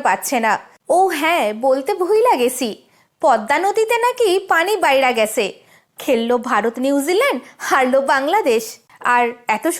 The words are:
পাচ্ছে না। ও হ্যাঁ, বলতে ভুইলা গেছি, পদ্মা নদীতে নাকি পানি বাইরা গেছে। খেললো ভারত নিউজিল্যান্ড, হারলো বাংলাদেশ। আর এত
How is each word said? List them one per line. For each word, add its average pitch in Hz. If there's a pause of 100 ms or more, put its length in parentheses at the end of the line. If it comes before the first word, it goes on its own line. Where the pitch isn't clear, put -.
পাচ্ছে 196
না। 214 (440)
ও - (200)
হ্যাঁ, 311 (200)
বলতে 269 (100)
ভুইলা 427
গেছি, 240 (520)
পদ্মা 233
নদীতে 440 (100)
নাকি 494 (220)
পানি 349 (120)
বাইরা 269
গেছে। 208 (540)
খেললো 233 (140)
ভারত 233 (100)
নিউজিল্যান্ড, 302 (280)
হারলো 262 (140)
বাংলাদেশ। 277 (520)
আর 247 (300)
এত - (140)